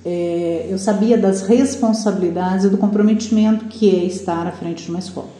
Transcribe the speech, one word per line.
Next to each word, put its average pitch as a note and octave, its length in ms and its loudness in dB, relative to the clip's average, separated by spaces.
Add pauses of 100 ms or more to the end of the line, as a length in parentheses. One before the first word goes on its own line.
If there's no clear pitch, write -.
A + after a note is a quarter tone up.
É, E3+ 640 -4
eu F#3+ 120 -4
sabia A3 360 2
das F#3+ 280 2
responsabilidades F#3+ 1200 0
e G3 40 6
do G3 80 2
comprometimento G#3+ 880 2
que - 220 0
é F3+ 160 4
estar E3+ 440 -4
à F3 40 -6
frente E3+ 320 -10
de - 60 -14
uma E3+ 80 -6
escola. - 320 -10 (100)